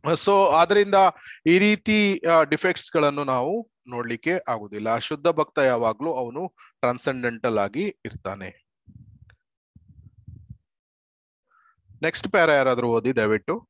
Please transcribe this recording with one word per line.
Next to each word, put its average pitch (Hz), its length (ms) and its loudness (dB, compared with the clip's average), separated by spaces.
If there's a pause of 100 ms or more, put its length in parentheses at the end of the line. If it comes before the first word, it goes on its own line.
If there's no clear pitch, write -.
So 196 440 2
ಆದ್ರಿಂದ 196 440 4 (520)
ಈ 175 120 6
ರೀತಿ, 208 680 2
ಆ, 165 160 6
ಡಿಫೆಕ್ಟ್ಸ್ 156 500 -2
ಗಳನ್ನು 147 320 0
ನಾವು 139 460 -4 (160)
ನೋಡ್ಲಿಕ್ಕೆ 120 460 -6 (160)
ಆಗುದಿಲ್ಲ. 107 500 -4
ಶುದ್ಧ 147 300 -6
ಭಕ್ತ 156 300 -2
ಯಾವಾಗ್ಲೂ 131 560 0
ಅವನು 127 340 -8 (320)
ಟ್ರಾನ್ಸೆಂಡೆಂಟಲ್ 120 800 -4
ಆಗಿ 104 280 -4
ಇರ್ತಾನೆ. - 800 -12 (3250)
ನೆಕ್ಸ್ಟ್ 165 260 -4
ಪ್ಯಾರಾ 165 260 4
ಯಾರಾದ್ರೂ 127 340 2
ಓದಿ 117 280 0
ದಯವಿಟ್ಟು. 110 540 -2